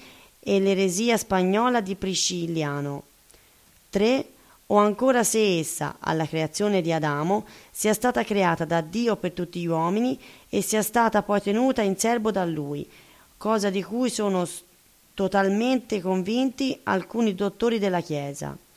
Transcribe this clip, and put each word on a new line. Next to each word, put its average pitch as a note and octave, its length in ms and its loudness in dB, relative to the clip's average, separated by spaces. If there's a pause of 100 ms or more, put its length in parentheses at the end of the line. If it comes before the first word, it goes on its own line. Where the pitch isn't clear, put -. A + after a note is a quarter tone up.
(400)
e G3 200 2
l'eresia G3 560 2
spagnola G3+ 640 2
di F#3+ 140 -4
Priscilliano. D#3+ 1120 -4 (840)
Tre, A3+ 380 2 (420)
o G#3 100 4
ancora A3+ 440 4
se G#3 380 2
essa, D3 400 -6
alla D#3+ 260 0
creazione E3 560 0
di E3 100 0
Adamo, D#3 540 0 (240)
sia G#3+ 240 0
stata A#3+ 300 0
creata F3 400 0
da E3 160 0
Dio G#3 340 -2
per F3+ 160 -4
tutti F3 300 -8
gli E3+ 60 -4
uomini F3+ 520 0 (300)
e G3+ 120 -2
sia G#3+ 220 0
stata A3 400 2
poi G3+ 180 0
tenuta A#3+ 420 0
in F#3+ 140 0
serbo A3+ 360 0
da F#3+ 120 -2
lui, D3 400 -6 (520)
cosa G#3 340 0
di F#3+ 140 -2
cui A#3+ 260 -2
sono G3 340 0
s-, - 160 -8 (540)
totalmente G3+ 840 0
convinti G#3+ 840 -2
alcuni G3+ 540 0
dottori G3+ 420 0
della F#3 220 0
Chiesa. C#3+ 560 -6 (200)